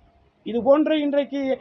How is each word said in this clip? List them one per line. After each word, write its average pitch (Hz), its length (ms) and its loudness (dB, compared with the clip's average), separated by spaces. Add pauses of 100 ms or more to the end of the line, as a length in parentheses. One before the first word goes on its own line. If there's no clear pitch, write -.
(420)
இது 220 200 -4
போன்ற 294 340 4
இன்றைக்கு, 277 640 -2